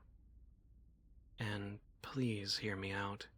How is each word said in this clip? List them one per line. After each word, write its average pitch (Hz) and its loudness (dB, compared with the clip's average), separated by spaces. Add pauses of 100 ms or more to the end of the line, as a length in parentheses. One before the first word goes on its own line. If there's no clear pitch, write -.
(1400)
And 104 0 (220)
please 110 2
hear 104 2
me 98 0
out. 101 0 (100)